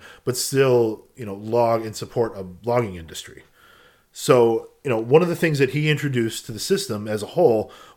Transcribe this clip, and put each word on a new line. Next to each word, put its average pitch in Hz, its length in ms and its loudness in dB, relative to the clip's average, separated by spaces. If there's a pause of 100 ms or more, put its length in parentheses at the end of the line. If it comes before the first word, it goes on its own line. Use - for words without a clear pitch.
(260)
but 123 100 -2
still, 123 720 2 (100)
you 123 120 -12
know, 98 80 -10
log 113 500 0
and 107 100 -10
support 113 400 -4
a 98 80 -12 (240)
logging 117 280 -2
industry. - 480 -18 (720)
So, 117 540 2 (140)
you 135 80 -4
know, 113 80 0
one 131 240 4
of 175 40 -2
the 165 80 -2
things 156 220 0
that 135 140 2
he 151 180 -2
introduced 131 560 -2
to - 60 -14
the 107 80 -10
system 110 480 -4
as 107 160 -4
a 101 40 -10
whole 117 440 2 (240)